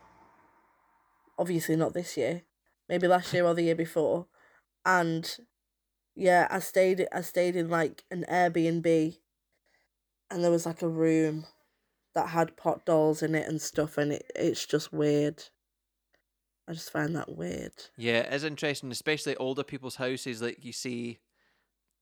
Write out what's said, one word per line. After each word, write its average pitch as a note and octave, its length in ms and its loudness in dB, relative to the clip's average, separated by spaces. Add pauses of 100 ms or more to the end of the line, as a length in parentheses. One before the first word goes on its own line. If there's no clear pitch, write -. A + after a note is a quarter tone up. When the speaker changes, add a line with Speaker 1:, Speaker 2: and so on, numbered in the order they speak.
(1400)
Speaker 1:
obviously E3+ 380 0
not D#3+ 180 0
this F3 220 -8
year, D3+ 260 -2 (460)
maybe F3+ 180 2
last F3+ 280 4
year F3+ 100 4
or E3+ 100 4
the E3+ 100 0
year E3 100 4
before, D#3+ 520 0 (600)
and, E3 500 2 (800)
yeah, F3+ 360 4
I F#3+ 100 -2
stayed, F#3 520 2
I - 80 -4
stayed F3+ 360 0
in, E3+ 120 0
like, E3 420 0
an F3+ 200 -6
Airbnb, E3 880 2 (1120)
and F3+ 120 -2
there F3 80 4
was, E3+ 140 4
like, E3 160 -6
a E3+ 80 0
room D#3+ 560 2 (720)
that D#3+ 160 0
had E3 260 0
pot - 300 -2
dolls D#3 360 4
in D#3 120 0
it D#3 120 -2
and D#3 140 -4
stuff, - 380 -4
and D3 140 0
it, - 120 -8 (100)
it's - 300 -2
just - 300 -4
weird. D3 500 0 (1200)
I E3+ 60 -12
just D#3+ 180 -12
find D#3 260 -2
that - 200 -8
weird. F3 380 -8 (240)
Speaker 2:
Yeah, A#2 220 2
it - 120 -4
is C#3+ 120 -2
interesting, C#3+ 460 -4
especially D3 460 -4
older C3 260 -4
people's C3 340 -12
houses, B2+ 440 -6
like, A#2 240 -6
you A#2+ 80 -14
see, A#2+ 460 -8 (840)